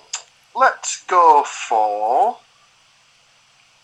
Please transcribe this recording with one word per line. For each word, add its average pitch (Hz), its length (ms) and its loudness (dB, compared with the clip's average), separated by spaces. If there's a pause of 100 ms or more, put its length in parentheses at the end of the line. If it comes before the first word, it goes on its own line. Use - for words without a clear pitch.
(560)
Let's - 480 -2
go 165 400 4
for 110 920 -4 (1500)